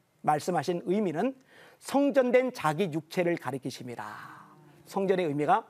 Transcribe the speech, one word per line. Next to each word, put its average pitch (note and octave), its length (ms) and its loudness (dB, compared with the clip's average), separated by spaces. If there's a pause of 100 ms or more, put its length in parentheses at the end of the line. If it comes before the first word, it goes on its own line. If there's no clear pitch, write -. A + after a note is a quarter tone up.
(220)
말씀하신 F3 640 0
의미는 G3 500 0 (440)
성전된 B3+ 720 2
자기 D#3 380 0
육체를 E3+ 460 -2
가리키심이라. B2 680 -8 (840)
성전의 F#3 400 0
의미가 D3 420 2